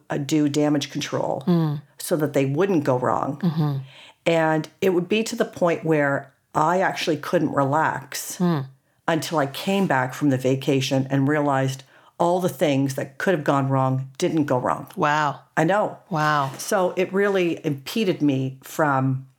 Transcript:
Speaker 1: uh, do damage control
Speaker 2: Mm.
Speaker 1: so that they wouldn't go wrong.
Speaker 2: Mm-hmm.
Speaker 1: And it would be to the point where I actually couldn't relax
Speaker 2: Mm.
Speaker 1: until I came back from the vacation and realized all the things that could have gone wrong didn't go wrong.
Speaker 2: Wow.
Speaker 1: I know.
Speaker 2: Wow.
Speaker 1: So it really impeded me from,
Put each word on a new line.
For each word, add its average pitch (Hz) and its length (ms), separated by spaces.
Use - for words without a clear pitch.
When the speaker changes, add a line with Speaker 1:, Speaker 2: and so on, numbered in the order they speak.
Speaker 1:
uh, 156 80
do 151 320
damage 147 420
control - 560
Speaker 2:
Mm. 160 340
Speaker 1:
so - 180
that 151 160
they 139 120
wouldn't 156 380
go 127 140
wrong. 123 440
Speaker 2:
Mm-hmm. 151 360
Speaker 1:
And 160 420
it 196 100
would 175 180
be 220 140
to 220 120
the 226 100
point 170 400
where 143 460
I 170 260
actually 156 360
couldn't 160 360
relax 139 880
Speaker 2:
Mm. 165 260
Speaker 1:
until 160 320
I 139 80
came 196 400
back 131 280
from 147 160
the 127 60
vacation 135 760
and 139 160
realized 135 560
all 175 200
the 180 100
things 139 460
that 135 240
could 196 160
have 151 80
gone 139 260
wrong 131 380
didn't 156 280
go 143 120
wrong. 87 380
Speaker 2:
Wow. 151 460
Speaker 1:
I 160 80
know. 190 320
Speaker 2:
Wow. 151 480
Speaker 1:
So 180 400
it 185 160
really 196 520
impeded 156 560
me 131 420
from, 135 640